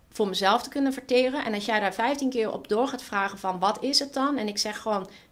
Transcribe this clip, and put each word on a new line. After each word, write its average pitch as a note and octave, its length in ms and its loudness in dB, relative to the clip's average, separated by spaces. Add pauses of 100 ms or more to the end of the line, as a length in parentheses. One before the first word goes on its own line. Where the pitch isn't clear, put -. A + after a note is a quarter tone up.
(100)
voor G#3 180 0
mezelf G3 340 4
te - 60 -12
kunnen C4+ 240 0
verteren. C4 520 2
En A3 100 -2
als G3+ 100 -4
jij G#3+ 160 2
daar G3 140 0
vijftien C4+ 360 0
keer A3+ 220 0
op - 160 -8
door A3+ 200 2
gaat B3+ 140 -8
vragen G3 360 -4
van: F#3 200 -2
"Wat F#3+ 240 2
is C#4 160 2
het C#4 160 -2
dan?" C#4 220 0
En G#3+ 120 -2
ik G3+ 100 -4
zeg G#3+ 220 -4
gewoon G3+ 280 -2 (240)